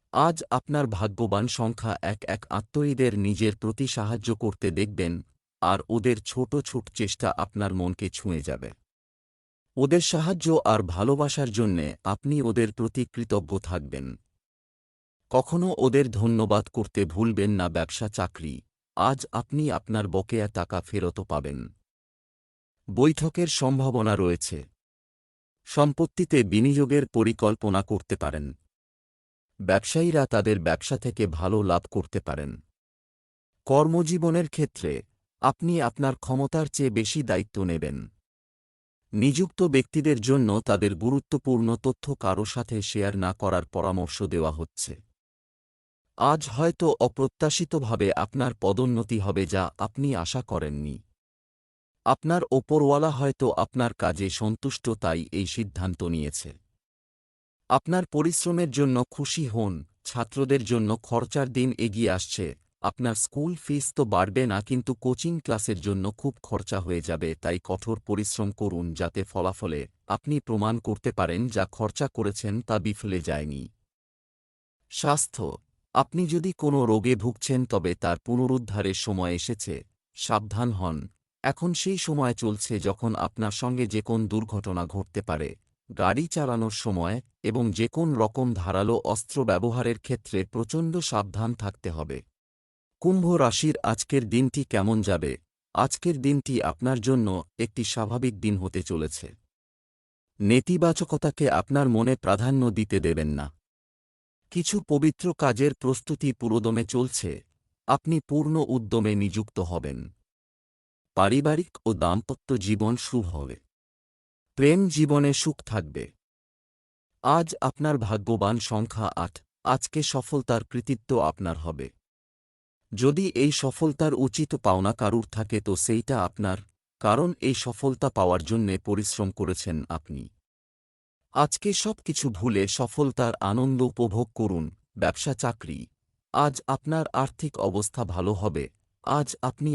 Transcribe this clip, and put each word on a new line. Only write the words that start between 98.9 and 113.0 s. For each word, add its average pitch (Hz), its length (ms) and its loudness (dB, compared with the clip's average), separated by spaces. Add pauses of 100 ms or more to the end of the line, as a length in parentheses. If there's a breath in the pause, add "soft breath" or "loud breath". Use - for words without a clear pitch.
নেতিবাচকতাকে 156 1080 2
আপনার 135 380 2
মনে 113 280 4
প্রাধান্য 123 540 2
দিতে 104 300 0
দেবেন 78 300 0
না। 71 160 -4 (1080)
কিছু 180 240 -2 (120)
পবিত্র 147 460 2
কাজের 135 400 2
প্রস্তুতি 135 580 -2
পুরোদমে 113 520 0
চলছে, 123 460 -2 (580)
আপনি 156 280 0 (100)
পূর্ণ 151 280 0 (140)
উদ্যমে 110 460 0
নিযুক্ত 101 460 -2
হবেন। 80 380 -6 (1200)
পারিবারিক 143 560 2 (120)
ও 113 100 2
দাম্পত্য 92 540 -2 (100)
জীবন 107 380 0
শুভ 120 300 -2